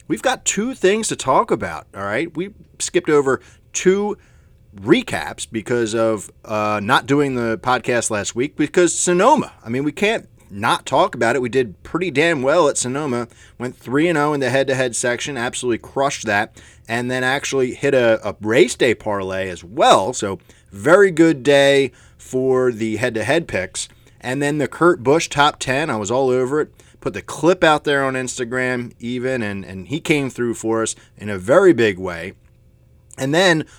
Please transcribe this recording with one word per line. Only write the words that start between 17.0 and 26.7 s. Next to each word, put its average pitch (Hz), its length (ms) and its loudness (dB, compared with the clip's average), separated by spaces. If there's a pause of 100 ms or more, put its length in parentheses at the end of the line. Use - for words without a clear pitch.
then 127 140 -2
actually 131 500 -2
hit 139 200 -2
a, 113 340 4
a 95 140 -6
race 120 340 4
day 127 180 2
parlay 95 560 -6
as 87 140 -12
well. 123 500 2
So 98 260 -6 (320)
very 165 400 6
good 160 320 4
day 139 480 4 (260)
for 131 540 0
the 110 260 -4
head-to-head 123 500 -2
picks. - 400 -6 (340)
And 131 200 -4
then 143 160 -2
the 135 100 0
Kurt 160 360 2
Busch 151 240 2
top 147 320 2
ten, 139 300 -2
I 117 80 -2
was 104 140 -4
all 131 180 2
over 127 320 0
it. - 100 -6 (280)